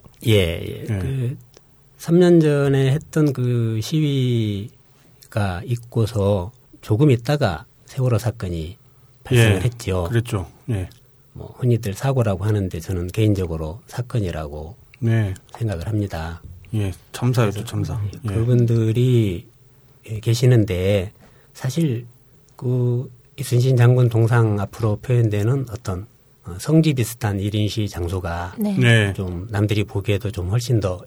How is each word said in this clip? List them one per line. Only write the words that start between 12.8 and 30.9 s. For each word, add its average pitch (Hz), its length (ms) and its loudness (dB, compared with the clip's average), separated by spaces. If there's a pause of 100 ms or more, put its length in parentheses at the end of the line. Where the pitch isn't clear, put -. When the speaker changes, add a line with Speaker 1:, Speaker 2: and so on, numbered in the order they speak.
Speaker 1:
개인적으로 90 800 0
사건이라고 80 880 -6 (240)
Speaker 2:
네. 113 340 2 (240)
Speaker 1:
생각을 98 300 -4
합니다. 87 540 -4 (340)
Speaker 2:
예, 101 160 -2 (220)
참사였죠, 120 400 0
Speaker 1:
그래서 98 140 -8
Speaker 2:
참사. 110 380 -4
Speaker 1:
예, 98 140 -8 (120)
Speaker 2:
예. 98 40 -4
Speaker 1:
그분들이, 117 1120 2 (600)
예, 110 100 -8
계시는데 101 920 2 (420)
사실 131 520 -2 (500)
그 123 540 -2 (280)
이순신 127 400 2
장군 123 320 6
동상 113 500 4
앞으로 104 380 -2
표현되는 120 720 0
어떤, 98 340 -8 (400)
어, 87 140 -10
성지 156 340 2
비슷한 107 460 -2
일 101 160 -2
인시 104 340 -2
장소가 87 680 -6
Speaker 3:
네. 208 200 -2
Speaker 2:
네. 113 360 4
Speaker 1:
좀 92 380 -6
남들이 104 320 0
보기에도 98 480 -2
좀 90 180 -6
훨씬 117 300 0
더 92 280 -4